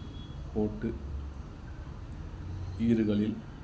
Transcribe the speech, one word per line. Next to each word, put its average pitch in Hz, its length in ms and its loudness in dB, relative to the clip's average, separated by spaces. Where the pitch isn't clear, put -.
போட்டு 107 360 2
ஈறுகளில் 107 500 6